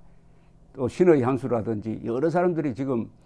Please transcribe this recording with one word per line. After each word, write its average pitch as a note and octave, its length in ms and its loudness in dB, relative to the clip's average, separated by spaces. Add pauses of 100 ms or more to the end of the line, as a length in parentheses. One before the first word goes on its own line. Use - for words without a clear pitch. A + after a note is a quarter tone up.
(720)
또 B2 140 -2
신의 E3+ 340 6
한수라든지 A2+ 840 -2
여러 C3 280 -2
사람들이 E3 420 -2
지금 B2+ 380 -6 (140)